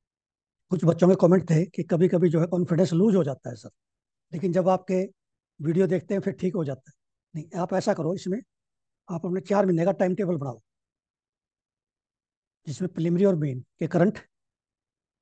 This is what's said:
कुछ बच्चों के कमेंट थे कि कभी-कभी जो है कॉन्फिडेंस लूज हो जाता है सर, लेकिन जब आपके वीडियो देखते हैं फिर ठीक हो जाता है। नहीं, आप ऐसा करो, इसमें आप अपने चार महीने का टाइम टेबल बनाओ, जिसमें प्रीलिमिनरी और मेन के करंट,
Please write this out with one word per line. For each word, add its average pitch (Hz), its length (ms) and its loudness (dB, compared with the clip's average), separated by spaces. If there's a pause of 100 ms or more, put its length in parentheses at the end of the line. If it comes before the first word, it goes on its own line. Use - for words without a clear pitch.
(720)
कुछ 180 140 0
बच्चों 170 240 4
के 190 120 6
कमेंट 180 300 6
थे 160 160 2
कि - 160 -6
कभी-कभी 175 480 2
जो 165 100 0
है 170 60 0
कॉन्फिडेंस 175 460 0
लूज 190 240 2
हो 175 80 2
जाता 131 260 -8
है - 60 -12
सर, - 140 -20 (600)
लेकिन 170 200 -4
जब 175 160 0
आपके 185 340 0 (580)
वीडियो 165 260 2
देखते 180 280 -2
हैं 196 60 -2
फिर 196 140 -4
ठीक 185 200 -4
हो 165 100 -2
जाता 135 260 -10
है। - 40 -20 (400)
नहीं, 165 260 -8
आप 180 140 -4
ऐसा 190 200 0
करो, 170 200 -4
इसमें 185 240 -6 (680)
आप 170 180 -8
अपने 180 160 -4
चार 202 240 2
महीने 170 180 2
का 190 100 2
टाइम 185 200 0
टेबल 175 220 -2
बनाओ, 131 240 -8 (2000)
जिसमें 180 260 -8
प्रीलिमिनरी 175 320 0
और 196 120 4
मेन 139 280 -6 (140)
के 170 100 -4
करंट, 175 300 2 (1040)